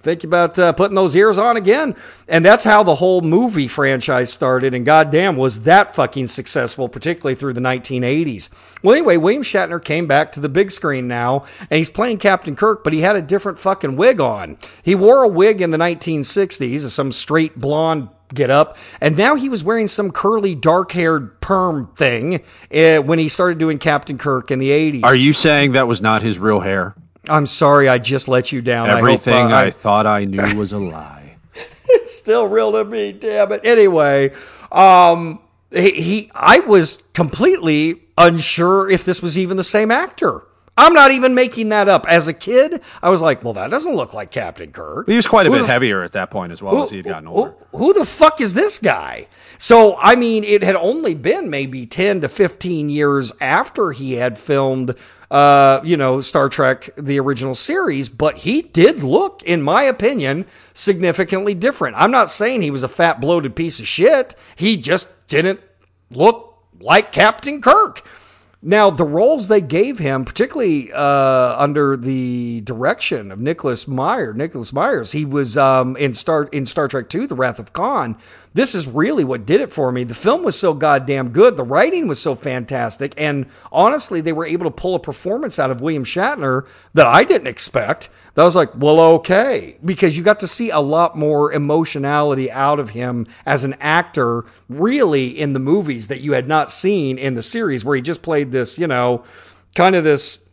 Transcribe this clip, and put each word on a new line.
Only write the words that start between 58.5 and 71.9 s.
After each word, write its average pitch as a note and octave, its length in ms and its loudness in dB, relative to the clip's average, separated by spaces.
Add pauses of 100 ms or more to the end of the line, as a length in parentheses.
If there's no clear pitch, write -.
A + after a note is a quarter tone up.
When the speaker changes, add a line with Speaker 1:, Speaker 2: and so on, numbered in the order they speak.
Speaker 1:
did G#3+ 420 2
look, F4+ 400 -2
in E3+ 180 -2
my E3+ 220 0
opinion, G3 640 -2 (260)
significantly F#3+ 840 -2
different. E3+ 440 -4
I'm G3 120 4
not B3 180 2
saying A#3 320 -2
he D3 100 -4
was C3+ 120 -6
a C3 40 -6
fat, E3 320 0
bloated C#3+ 340 -2
piece E3 280 -6
of G#2+ 60 -10
shit. - 460 0 (220)
He G3+ 220 0
just - 500 -6
didn't F3+ 320 -2 (500)
look E3+ 540 0 (160)
like D#3+ 320 2
Captain B3+ 500 0
Kirk. F#4+ 400 2 (600)
Now, G3+ 280 4
the D#3+ 160 0
roles G3+ 420 0
they G#3 140 2
gave F#3+ 380 -2
him, C3+ 260 -4
particularly, F3 640 -4
uh, C3+ 640 0
under C#3+ 380 0